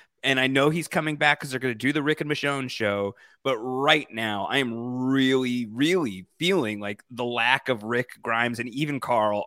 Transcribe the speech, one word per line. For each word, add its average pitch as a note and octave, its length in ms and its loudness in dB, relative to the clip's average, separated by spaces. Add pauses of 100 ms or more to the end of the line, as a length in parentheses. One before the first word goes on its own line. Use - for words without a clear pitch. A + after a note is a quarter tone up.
(240)
and C3 160 2
I C3 80 4
know C3+ 220 4
he's D#3+ 180 -2
coming D#3 300 -2
back D3 240 2
'cause C#3+ 100 -8
they're C3 80 -4
gonna B2 160 -2
do A#2+ 160 0
the D3 100 -2
Rick D3 200 -2
and D3 100 -4
Michonne C#3+ 380 -2
show, G2+ 460 -2 (280)
but C3 140 0
right C3 520 2
now, G#2+ 360 -4
I A2+ 140 2
am B2 140 0
really, B2+ 920 2
really A#2 600 0 (140)
feeling, D3+ 400 0
like, G2+ 320 -8
the A#2+ 140 -4
lack A#2+ 420 2
of A#2 160 -2
Rick, A#2+ 280 -2 (100)
Grimes, A#2 400 0
and B2 80 -8
even C#3 320 -4
Carl G#2+ 460 2